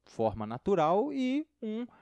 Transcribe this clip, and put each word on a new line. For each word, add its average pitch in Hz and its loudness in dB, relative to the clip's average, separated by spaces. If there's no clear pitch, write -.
forma 107 -2
natural 180 2
e 269 -2
um 220 -6